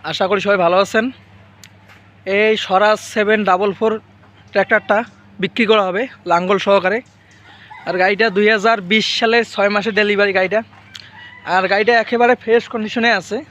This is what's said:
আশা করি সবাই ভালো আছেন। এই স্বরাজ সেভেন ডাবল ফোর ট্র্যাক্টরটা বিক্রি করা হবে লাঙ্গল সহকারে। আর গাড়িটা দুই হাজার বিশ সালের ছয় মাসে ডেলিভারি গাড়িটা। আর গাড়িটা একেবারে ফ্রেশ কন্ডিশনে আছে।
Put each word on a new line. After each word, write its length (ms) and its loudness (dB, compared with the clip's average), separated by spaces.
আশা 200 -2
করি 160 0
সবাই 180 2
ভালো 200 4
আছেন। 200 0
এই 140 2
স্বরাজ 340 2
সেভেন 240 0
ডাবল 300 0
ফোর 140 0
ট্র্যাক্টরটা 460 0
বিক্রি 280 -2
করা 180 4
হবে 140 -4
লাঙ্গল 360 0
সহকারে। 320 0
আর 160 -6
গাড়িটা 240 2
দুই 180 2
হাজার 240 0
বিশ 160 0
সালের 340 0
ছয় 220 0
মাসে 240 -2
ডেলিভারি 400 0
গাড়িটা। 220 0
আর 180 2
গাড়িটা 200 2
একেবারে 380 2
ফ্রেশ 300 0
কন্ডিশনে 380 -2
আছে। 160 -10